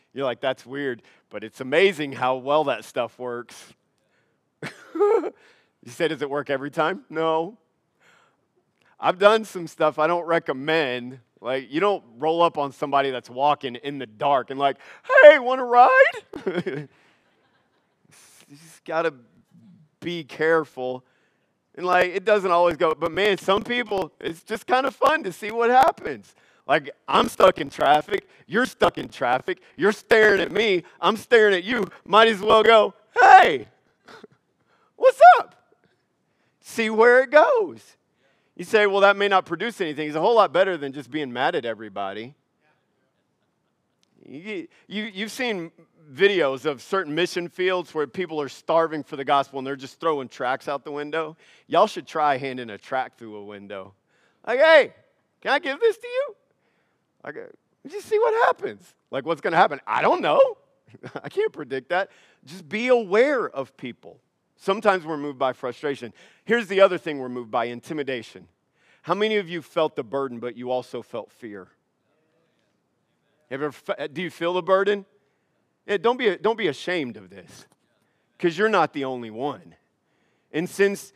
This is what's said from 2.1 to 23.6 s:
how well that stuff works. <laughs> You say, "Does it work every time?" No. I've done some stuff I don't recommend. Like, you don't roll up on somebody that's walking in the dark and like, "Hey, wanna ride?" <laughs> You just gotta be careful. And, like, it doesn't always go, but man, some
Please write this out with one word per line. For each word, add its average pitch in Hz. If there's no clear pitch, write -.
how 127
well 143
that 117
stuff -
works. 120
<laughs> -
You 117
say, 160
"Does 147
it 143
work 139
every 143
time?" 160
No. 160
I've 185
done 208
some 180
stuff 156
I 151
don't 170
recommend. 139
Like, 123
you 147
don't 190
roll 165
up 165
on 139
somebody 139
that's 123
walking 135
in 143
the 131
dark 127
and 135
like, 139
"Hey, 302
wanna 262
ride?" 381
<laughs> 151
You 143
just 160
gotta 165
be 170
careful. 131
And, 165
like, 180
it 185
doesn't 202
always 170
go, 160
but 160
man, 185
some 202